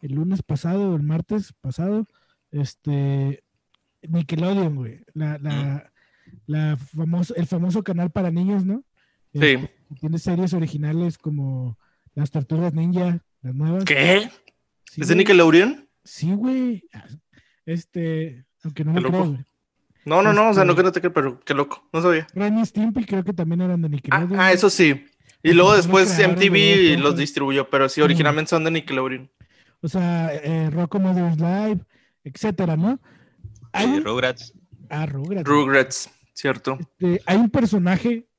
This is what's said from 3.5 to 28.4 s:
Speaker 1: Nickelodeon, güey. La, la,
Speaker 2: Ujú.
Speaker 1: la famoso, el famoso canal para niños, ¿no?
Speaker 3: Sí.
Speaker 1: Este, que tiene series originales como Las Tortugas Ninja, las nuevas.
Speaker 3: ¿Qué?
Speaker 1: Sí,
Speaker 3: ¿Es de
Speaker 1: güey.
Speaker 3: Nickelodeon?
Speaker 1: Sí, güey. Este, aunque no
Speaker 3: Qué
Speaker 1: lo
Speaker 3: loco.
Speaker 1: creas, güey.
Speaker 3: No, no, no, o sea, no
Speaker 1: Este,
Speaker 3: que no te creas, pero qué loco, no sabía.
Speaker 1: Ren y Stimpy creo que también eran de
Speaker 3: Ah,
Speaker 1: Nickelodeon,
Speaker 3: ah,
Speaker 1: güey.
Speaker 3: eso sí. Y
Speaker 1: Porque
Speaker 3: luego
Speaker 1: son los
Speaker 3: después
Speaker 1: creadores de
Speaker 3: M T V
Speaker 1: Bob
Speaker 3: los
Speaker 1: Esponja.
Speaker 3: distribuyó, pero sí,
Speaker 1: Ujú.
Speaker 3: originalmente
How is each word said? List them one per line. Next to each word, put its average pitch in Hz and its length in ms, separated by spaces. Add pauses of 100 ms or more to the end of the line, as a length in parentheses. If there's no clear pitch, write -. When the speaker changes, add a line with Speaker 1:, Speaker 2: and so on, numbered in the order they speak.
Speaker 1:
Nickelodeon, 165 760
güey. 123 240 (140)
La, 151 240
la, 143 460 (420)
Speaker 2:
Ujú. - 200
Speaker 1:
la 151 300
famoso, 165 600
el 170 100
famoso 180 360
canal 175 280
para 185 200
niños, 185 340
¿no? 208 200 (480)
Speaker 3:
Sí. 147 80
Speaker 1:
Este, 135 340 (140)
que 147 120
tiene 160 180
series 180 340
originales 160 640
como 135 600 (360)
Las 147 160
Tortugas 160 440
Ninja, 175 460 (220)
las 131 120
nuevas. 160 300
Speaker 3:
¿Qué? 175 460 (600)
Speaker 1:
Sí, - 100
Speaker 3:
¿Es 170 80
de 170 60
Speaker 1:
güey. 170 40
Speaker 3:
Nickelodeon? 185 680 (160)
Speaker 1:
Sí, - 280
güey. 240 520 (840)
Este, 160 800 (200)
aunque 151 200
no 156 100
Speaker 3:
Qué 180 60
Speaker 1:
lo - 100
Speaker 3:
loco. 175 80
Speaker 1:
creas, 185 120
güey. 139 140 (600)
Speaker 3:
No, 160 180
no, 214 100
no, 208 180
o 208 40
sea, 190 100
no 175 80
Speaker 1:
Este, 165 80
Speaker 3:
que 180 60
no 185 60
te 180 80
creas, 175 140
pero 135 260
qué - 120
loco, 139 400
no 160 80
sabía. 165 320
Speaker 1:
Ren 208 260
y 226 60
Stimpy 220 400
creo 190 200
que 196 100
también 170 260
eran 180 220
de 160 60
Speaker 3:
Ah, - 20
Speaker 1:
Nickelodeon, 175 500
Speaker 3:
ah, 185 40
Speaker 1:
güey. 190 100
Speaker 3:
eso 185 160
sí. 151 340 (380)
Y 160 80
Speaker 1:
Porque 170 40
Speaker 3:
luego 175 160
Speaker 1:
son 208 60
los 180 100
Speaker 3:
después 190 180 (100)
Speaker 1:
creadores 180 40
de 202 60
Speaker 3:
M 185 120
T 190 140
V 196 100 (100)
Speaker 1:
Bob 196 100
Speaker 3:
los 160 240
Speaker 1:
Esponja. 147 160
Speaker 3:
distribuyó, 139 500
pero 135 200
sí, 151 100
Speaker 1:
Ujú. 151 60
Speaker 3:
originalmente 151 440